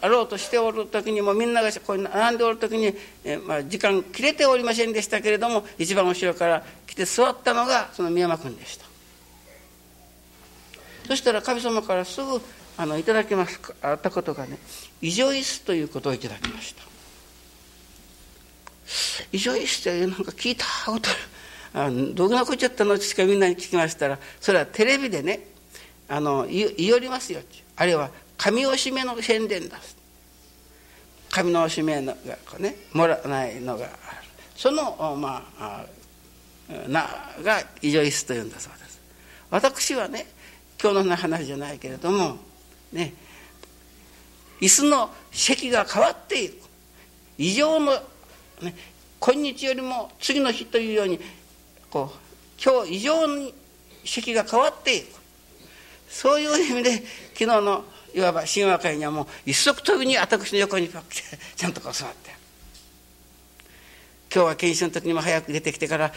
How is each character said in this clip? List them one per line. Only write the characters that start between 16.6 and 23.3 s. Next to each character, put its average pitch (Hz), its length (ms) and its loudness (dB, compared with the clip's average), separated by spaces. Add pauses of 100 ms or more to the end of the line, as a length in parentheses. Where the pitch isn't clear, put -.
し - 140 -12
た。 - 80 -20 (2500)
異 196 80 -2
常 240 140 0
椅 - 120 -2
子 - 140 -2
っ - 20 -14
て 175 240 0
な 185 120 -4
ん 190 60 -4
か 175 60 -10
聞 - 200 -4
い 247 60 -2
た - 100 -4 (200)
こ 220 140 -2
と - 100 -2 (640)
あ 143 140 0
る。 - 20 0
あ、 - 0 - (240)
「ど 180 140 4
ん 220 40 2
な 247 140 4
こ 302 60 -2
っ 269 40 0
ち - 80 0
ゃ 247 40 4
っ - 20 -12
た 220 160 2
の？」 202 100 4
し - 160 -2
か 190 120 2
み 196 100 6